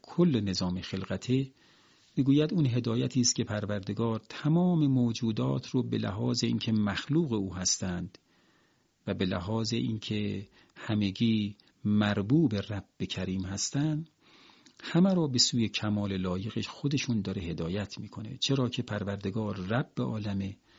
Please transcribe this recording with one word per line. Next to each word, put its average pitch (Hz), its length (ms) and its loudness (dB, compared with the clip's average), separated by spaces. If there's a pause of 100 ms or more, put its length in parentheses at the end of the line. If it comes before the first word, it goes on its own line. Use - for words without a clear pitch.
کل 165 380 2
نظام 92 400 -2
خلقته، 101 680 -2 (640)
می‌گوید 143 380 4
اون 160 120 4
هدایتی 123 540 0
است 123 140 2
که 120 100 0
پروردگار 104 840 -2
تمام 165 580 4
موجودات 123 800 2
رو 127 140 2
به 117 160 0
لحاظ 113 460 -2
اینکه 117 280 0
مخلوق 110 600 0
او 98 220 -2
هستند 92 640 -4 (880)
و 98 80 0
به 98 100 -2
لحاظ 101 480 -2
اینکه 107 760 -4 (280)
همگی 107 800 0 (280)
مربوب 104 680 4
رب 98 540 -6
کریم 92 360 -4
هستند، 147 640 -2 (720)
همه 185 320 4
را 170 120 4
به 127 120 2
سوی 113 300 4
کمال 101 480 0
لایق 95 500 -2
خودشون 131 540 -2
داره 95 220 -2
هدایت 85 560 -4
می‌کنه، 107 420 -10
چرا 131 280 2
که 120 140 -4
پروردگار 101 760 -4
رب 98 440 -2
عالمه 104 560 -4 (220)